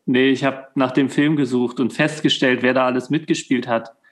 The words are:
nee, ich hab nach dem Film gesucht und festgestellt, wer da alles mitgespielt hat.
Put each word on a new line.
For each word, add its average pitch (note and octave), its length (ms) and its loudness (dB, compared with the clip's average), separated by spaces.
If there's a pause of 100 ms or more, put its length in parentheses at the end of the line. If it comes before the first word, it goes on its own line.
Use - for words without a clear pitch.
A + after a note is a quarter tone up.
nee, C3 240 4
ich C3+ 140 0
hab C3+ 320 -4
nach C3 160 0
dem C3+ 180 2
Film D3 260 0
gesucht B2 440 -2
und A#2 120 0
festgestellt, C3+ 680 0
wer B2+ 100 2
da C3 140 2
alles B2+ 240 -2
mitgespielt D3 580 -2
hat. A#2 240 -2 (200)